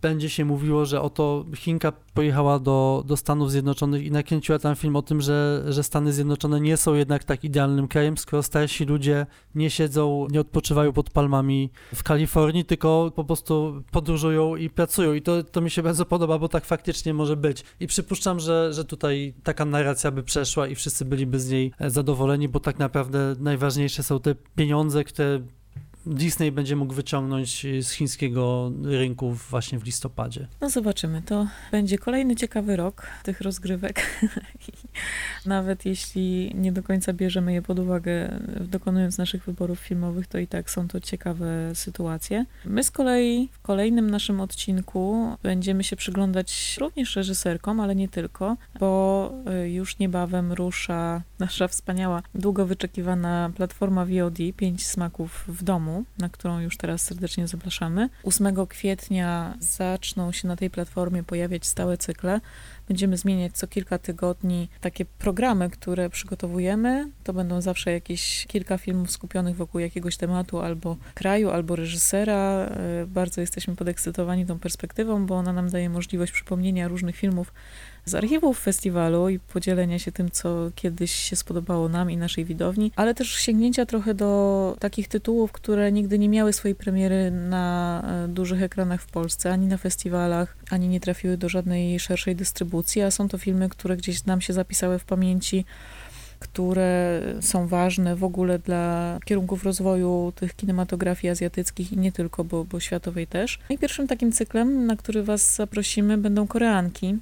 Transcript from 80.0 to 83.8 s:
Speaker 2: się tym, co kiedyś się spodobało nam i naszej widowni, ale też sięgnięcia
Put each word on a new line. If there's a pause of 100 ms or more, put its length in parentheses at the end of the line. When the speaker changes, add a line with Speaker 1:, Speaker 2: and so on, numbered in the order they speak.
Speaker 2:
się
tym,
co
kiedyś
się
spodobało
nam
i
naszej
widowni,
ale
też
sięgnięcia